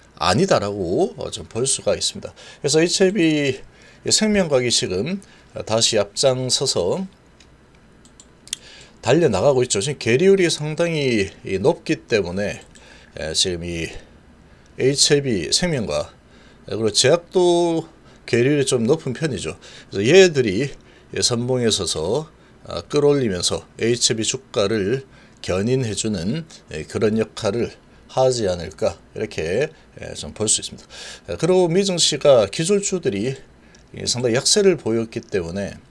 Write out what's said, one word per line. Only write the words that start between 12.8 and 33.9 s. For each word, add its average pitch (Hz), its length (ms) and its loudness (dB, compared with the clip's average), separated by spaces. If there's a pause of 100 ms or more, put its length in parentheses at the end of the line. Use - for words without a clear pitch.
에, 78 140 -6
지금 85 320 -2
이 85 240 -6 (920)
에이치아이비 135 720 0
생명과, 123 600 -2 (540)
그리고 104 260 -2
제약도 170 960 2 (380)
계리율이 131 380 2
좀 117 220 0
높은 139 260 0
편이죠. 98 460 -6 (320)
그래서 101 180 -2
얘들이, 139 640 4 (440)
예, 98 60 -4
선봉에 120 500 0
서서, 95 600 -4 (340)
아, 82 180 -10
끌어올리면서 131 840 0 (140)
에이치아이비 113 420 0
주가를 107 840 -2 (380)
견인해주는, 110 1040 -2 (260)
예, 78 120 -8
그런 107 340 -2
역할을 110 540 -2 (340)
하지 123 420 0
않을까, 87 500 -4 (180)
이렇게, 107 520 -2 (320)
예, 80 140 -12
좀 76 180 -12
볼 107 160 -4
수 104 120 0
있습니다. - 280 -14 (420)
예, 85 60 -8
그리고 180 300 2
미증시가 160 800 4
기술주들이, 165 880 -2 (640)